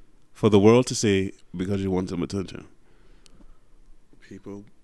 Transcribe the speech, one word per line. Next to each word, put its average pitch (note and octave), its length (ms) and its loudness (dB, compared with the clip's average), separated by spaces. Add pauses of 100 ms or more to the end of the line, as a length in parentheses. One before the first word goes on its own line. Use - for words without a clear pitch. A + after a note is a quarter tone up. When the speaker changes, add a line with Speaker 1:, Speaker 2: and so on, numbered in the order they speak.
(340)
Speaker 1:
for A2 160 2
the G#2 80 6
world A2+ 300 6
to B2+ 60 -6
see G2 380 0 (240)
because G2 260 -4
you F#2+ 80 -4
want F#2 200 -2
some E2+ 120 -6
attention. F#2+ 440 -8 (1500)
Speaker 2:
People, G2+ 440 -18 (200)